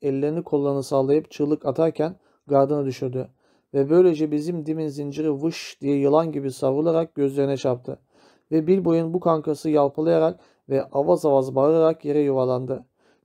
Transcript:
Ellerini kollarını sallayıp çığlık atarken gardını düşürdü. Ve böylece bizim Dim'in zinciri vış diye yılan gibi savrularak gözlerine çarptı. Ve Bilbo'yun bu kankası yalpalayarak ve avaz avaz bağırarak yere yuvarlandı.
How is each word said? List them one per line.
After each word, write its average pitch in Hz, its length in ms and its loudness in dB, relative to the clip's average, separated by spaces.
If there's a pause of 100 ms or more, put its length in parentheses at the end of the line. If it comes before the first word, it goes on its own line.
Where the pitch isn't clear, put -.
Ellerini 147 420 -4
kollarını 143 400 -2
sallayıp 139 480 0
çığlık 147 340 -2
atarken 156 500 -2 (320)
gardını 139 380 2
düşürdü. 127 440 -6 (440)
Ve 139 160 0
böylece 160 420 4
bizim 151 340 -4
Dim'in 160 220 -4
zinciri 143 560 -4
vış - 380 -6
diye 143 160 0
yılan 147 340 2
gibi 139 200 -6
savrularak 160 640 -2
gözlerine 139 420 0
çarptı. 127 420 -4 (520)
Ve 156 160 0
Bilbo'yun 165 460 2
bu 180 60 -2
kankası 160 500 -2
yalpalayarak 156 720 2 (300)
ve 135 140 0
avaz 156 420 0
avaz 135 300 2
bağırarak 160 500 2
yere 147 140 0
yuvarlandı. 131 680 -2 (400)